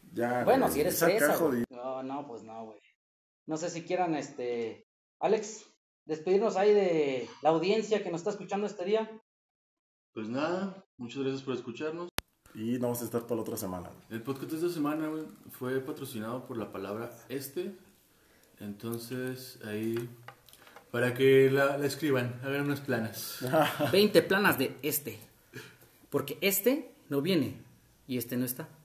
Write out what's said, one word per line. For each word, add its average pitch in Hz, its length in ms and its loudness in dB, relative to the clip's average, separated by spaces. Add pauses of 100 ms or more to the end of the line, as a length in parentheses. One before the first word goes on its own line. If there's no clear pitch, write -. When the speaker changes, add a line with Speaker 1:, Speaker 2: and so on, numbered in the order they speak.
(140)
Speaker 1:
Ya, 120 320 -2
Speaker 2:
Bueno, 254 200 6
Speaker 1:
güey, - 80 2
Speaker 2:
si 135 80 0
eres 175 140 2
Speaker 1:
esa 165 120 2
Speaker 2:
fresa, 214 200 4
Speaker 1:
caja - 180 4
Speaker 2:
güey. 127 140 2
Speaker 1:
de 120 100 0
Speaker 2:
No, 131 320 -8
no, 135 240 -8
pues 117 180 -12
no, 110 220 -12
güey. 107 140 -18 (680)
No 156 120 -4
sé 165 120 -4
si 165 140 -8
quieran, 180 320 0
este, 120 720 -4 (320)
Alex, - 460 0 (400)
despedirnos 185 500 2
ahí 208 180 6
de 151 560 4 (140)
la 147 60 8
audiencia 202 520 2
que 185 80 -6
nos 170 120 -4
está 208 100 -2
escuchando 196 360 -4
este 180 180 -6
día. 214 260 0 (1000)
Speaker 3:
Pues 110 160 -8
nada, 175 540 -4 (140)
muchas 123 240 -8
gracias 135 220 -2
por 131 120 -4
escucharnos. 156 540 -8 (460)
Speaker 1:
Y 117 240 -2
no 120 80 0
vamos 120 140 -2
a 117 40 -4
estar 117 180 -2
para 117 120 -4
la 110 60 -2
otra 110 160 -6
semana, 90 320 -6
güey. - 280 -14
Speaker 3:
El 110 60 -8
podcast 135 280 -8
de 160 60 -6
esta 175 120 0
semana, 156 400 -2
güey, 156 160 -6 (260)
fue 131 300 -4
patrocinado 127 680 -8
por 123 100 -8
la 104 140 -6
palabra 104 400 -6 (160)
este. 180 480 -8 (840)
Entonces, 117 1040 -8
ahí, 113 440 -4 (840)
para 120 220 2
que 135 360 8
la, 139 280 2
la 147 80 -2
escriban, 123 580 0
hagan 139 220 -2
unas 143 160 0
planas. 113 580 -4 (260)
Speaker 1:
<laughs> 139 260 0
Speaker 2:
Veinte 196 300 8
planas 190 360 4
de - 240 0
este. 147 380 -4 (880)
Porque - 320 -2
este 240 500 2 (160)
no 139 140 0
viene 147 340 2 (500)
y 127 120 -4
este 123 180 -6
no 123 100 0
está. 156 220 -6 (180)